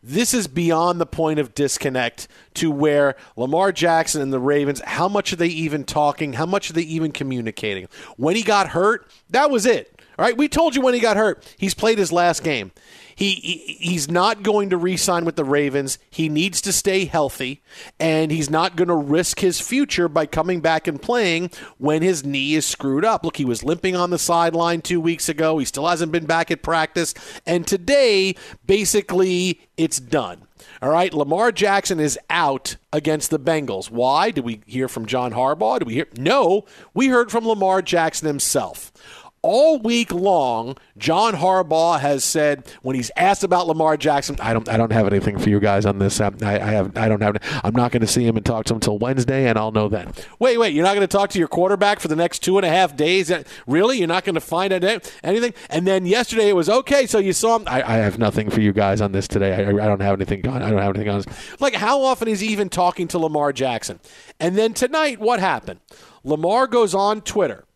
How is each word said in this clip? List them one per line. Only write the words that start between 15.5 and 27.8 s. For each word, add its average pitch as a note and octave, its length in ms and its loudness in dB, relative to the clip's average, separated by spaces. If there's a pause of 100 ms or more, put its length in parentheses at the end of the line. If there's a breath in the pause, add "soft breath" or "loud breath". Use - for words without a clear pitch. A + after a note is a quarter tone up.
He D#3+ 180 -2
needs D#3+ 340 -2
to G3 120 -4
stay F#3+ 320 0
healthy, C#3 560 -4 (380 loud breath)
and D#3+ 320 0
he's D3+ 180 -2
not E3+ 260 0
gonna F3 200 2
risk D3+ 440 0
his F3+ 220 0
future B3 460 0
by D#3 180 0
coming E3+ 340 -2
back D#3+ 280 0
and D3 140 -6
playing F3+ 500 0 (260 loud breath)
when D3+ 240 0
his E3+ 220 0
knee C#3 320 -2
is D#3 100 0
screwed C#3 400 -2
up. A3 180 0
Look, E3 140 -6
he C#3+ 80 -2
was A#2+ 180 -2
limping F3 320 -2
on F3 140 0
the F3 80 0
sideline E3+ 640 0
two F3 180 -2
weeks E3 300 -2
ago. D#3+ 300 0
He B2+ 60 -2
still D3 220 -4
hasn't E3 240 -2
been E3 140 -4
back E3 260 0
at D#3+ 120 -4
practice. D#3+ 500 -2 (320 loud breath)
And E3+ 220 -2
today, G3 680 2 (300 loud breath)